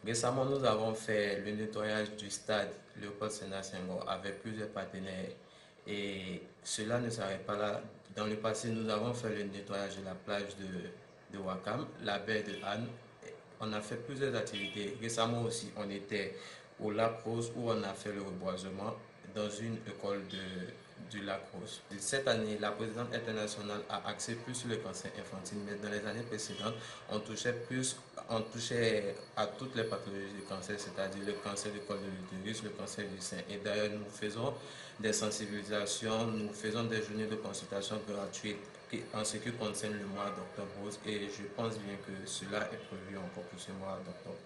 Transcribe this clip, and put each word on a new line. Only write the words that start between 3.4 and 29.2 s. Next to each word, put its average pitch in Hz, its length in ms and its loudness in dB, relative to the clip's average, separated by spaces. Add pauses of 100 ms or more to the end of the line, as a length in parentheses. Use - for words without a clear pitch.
Senghor 92 420 -2
avec 98 360 -2
plusieurs 107 260 -2
partenaires. 95 640 -4 (560)
Et 98 560 -2 (200)
cela 113 360 2
ne 120 100 2
s'arrête 98 380 0
pas 104 100 2
là. 104 240 2 (340)
Dans 107 120 2
le 107 100 4
passé, 110 320 2
nous 110 220 2
avons 113 240 4
fait 117 160 0
le 104 140 2
nettoyage 98 520 -2
de 95 80 -6
la 92 100 -2
plage 101 440 0
de, - 800 -6
de 95 40 -2
Ouakam, 92 440 0 (180)
la 101 140 2
baie 104 240 4
de 98 100 -2 (140)
Hann. 110 200 0 (760)
On 107 120 0
a 104 80 2
fait - 160 -4
plusieurs 131 400 2
activités. 101 640 0
Récemment 117 440 4
aussi, - 320 0
on 101 120 -2
était 98 480 -2 (420)
au 107 120 0
Lac 110 340 4
Rose 117 320 2
où 117 140 2
on 107 120 6
a 98 120 0
fait 104 180 -4
le 101 80 0
reboisement 95 760 -2 (400)
dans 107 160 2
une 113 260 0 (100)
école 101 440 0
de, 92 880 -6
du 98 60 -4
Lac 98 180 0 (100)
Rose. - 300 -8 (160)
Cette 135 280 2
année, 110 340 6
la 104 100 2
présidente 113 440 -2
internationale 107 680 0 (100)
a 101 180 -2
axé 113 260 -2
plus 120 200 -4
sur 120 140 -2
le 110 80 4
cancer 95 340 -2 (100)
infantile, 98 460 -4
mais 101 160 -2
dans 104 100 0
les 104 160 0
années 110 140 0
précédentes, 107 520 -2 (360)
on 107 100 2
touchait 110 320 0
plus, 127 440 0 (340)
on 113 100 4
touchait 110 720 4 (220)